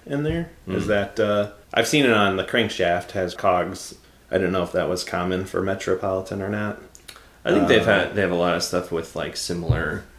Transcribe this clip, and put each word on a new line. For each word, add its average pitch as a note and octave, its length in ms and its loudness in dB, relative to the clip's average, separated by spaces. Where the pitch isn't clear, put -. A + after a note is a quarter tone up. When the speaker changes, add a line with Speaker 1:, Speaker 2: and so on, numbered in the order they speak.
Speaker 1:
in C#3+ 180 -2
there, E3 280 -2
is F#2+ 180 -2
Speaker 2:
Mm. - 20 -6
Speaker 1:
that, G2+ 320 0
uh, G#2 300 2
I've - 140 2
seen D3 180 4
it A#2+ 80 6
on G2+ 240 4
the F#2 80 0
crankshaft, G2+ 680 0
has F#2 220 -2
cogs. F#2 600 0
I - 40 0
didn't F#2 180 2
know F#2 100 0
if F2 100 -6
that F2 140 0
was F2+ 160 -2
common F#2 420 -2
for F#2 160 -4
Metropolitan F#2+ 800 -2
or G2 80 -4
not. G#2 320 -4
Speaker 2:
I - 80 0
think G3+ 160 4
they've A#2 140 6
Speaker 1:
Uh, - 40 0
Speaker 2:
had, F#2+ 300 2
they G2+ 60 2
have F2+ 100 2
a F2 40 0
lot F2 200 2
of E2+ 80 -2
stuff - 280 -4
with, E2 240 -6
like, D2+ 200 -6
similar D#2+ 680 -2